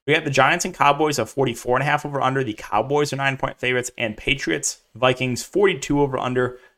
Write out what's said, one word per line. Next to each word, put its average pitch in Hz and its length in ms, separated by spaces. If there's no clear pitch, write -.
We 143 60
got 160 120
the 147 60
Giants 165 360
and 180 80
Cowboys 147 440
of 113 120
forty-four 123 460
and 135 60
a 143 40
half 147 180
over 143 160
under. 131 240
The 107 80
Cowboys 131 600
are 135 40
nine-point 135 420
favorites, 127 380
and 107 220
Patriots, 143 640
Vikings, 127 480
forty-two 156 580
over 131 180
under. 123 400